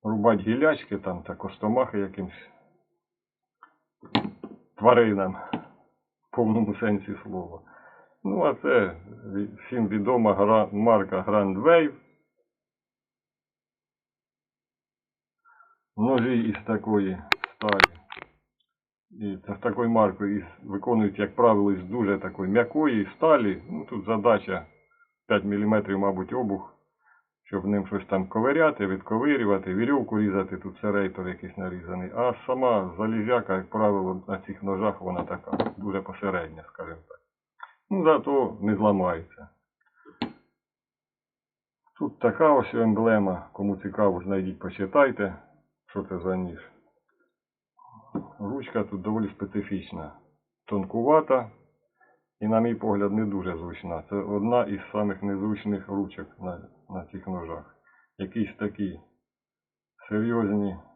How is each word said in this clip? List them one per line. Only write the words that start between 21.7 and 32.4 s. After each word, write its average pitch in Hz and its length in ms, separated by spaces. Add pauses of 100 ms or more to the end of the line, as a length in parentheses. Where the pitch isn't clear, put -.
із 90 120
дуже 101 340
такої 95 320
м'якої 117 680
сталі. 131 540
Ну, - 140
тут 101 200
задача 101 600 (640)
п'ять 101 160
міліметрів, 101 540
мабуть, 98 340
обух, 107 440 (680)
щоб 95 220
ним 101 200
щось 98 200
там 95 220
ковиряти, 143 580
відковирювати, 101 880
вірьовку 117 440
різати, 98 380
тут 92 220
серейтор 98 500
якийсь 92 280
нарізаний. 92 600
А 120 180 (120)